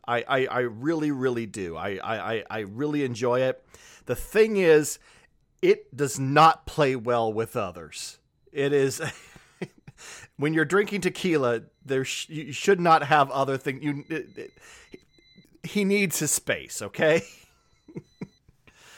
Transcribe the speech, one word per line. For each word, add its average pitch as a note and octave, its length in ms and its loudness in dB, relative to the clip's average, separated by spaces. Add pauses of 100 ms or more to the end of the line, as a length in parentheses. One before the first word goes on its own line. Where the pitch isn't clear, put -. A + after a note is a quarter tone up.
I, A#2+ 220 -2
I, C3 180 0
I - 140 -4
really, D3 520 -2
really B2 340 -2
do. F#2 300 -8
I, F#2+ 220 -6
I, G#2+ 360 -6
I, G#2+ 160 -6
I A2 100 -8
really C#3 440 -4
enjoy B2 380 0
it. C3 220 -2 (420)
The A#2+ 100 -4
thing A3 400 0
is, D#3+ 420 4 (640)
it F3+ 340 0
does C3+ 220 -2
not D3 480 4
play C3+ 300 0
well A#2 360 0
with A2 240 -4
others. F2 640 -8 (340)
It C#3 200 0
is, C3+ 280 2 (680)
<laughs> - 680 -20
when D3+ 160 -2
you're D#3+ 100 2
drinking G3+ 380 0
tequila, C#3+ 600 0 (220)
there C3+ 200 -2
sh-, - 260 -8
you D#3 220 -10
should G3 280 2
not D#3+ 240 6
have C#3+ 260 4
other C3+ 260 0
thing. C3+ 240 -6
You, D3 280 -4
it, D#3 180 -8 (100)
it, - 160 -14 (1080)
he G3+ 220 -2
needs G3 340 0
his D3+ 120 -2
space, - 500 -4
okay? D#3 460 2
<laughs> - 60 -20 (1700)